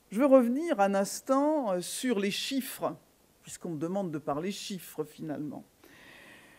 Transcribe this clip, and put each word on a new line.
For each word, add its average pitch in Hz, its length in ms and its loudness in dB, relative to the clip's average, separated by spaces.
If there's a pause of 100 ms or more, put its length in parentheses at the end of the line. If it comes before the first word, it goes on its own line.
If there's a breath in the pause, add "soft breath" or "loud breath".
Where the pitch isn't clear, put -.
(100)
Je 202 100 -2
veux 285 60 8
revenir 262 520 6
un 196 160 4
instant, 269 800 0
euh, 180 80 0
sur 202 400 -2
les 202 100 0
chiffres, - 640 -4 (480)
puisqu'on - 280 -10
me 160 80 -6
demande 175 340 -4
de 151 60 -6
parler 151 340 -4
chiffres - 500 -10
finalement, 151 600 -10 (960 loud breath)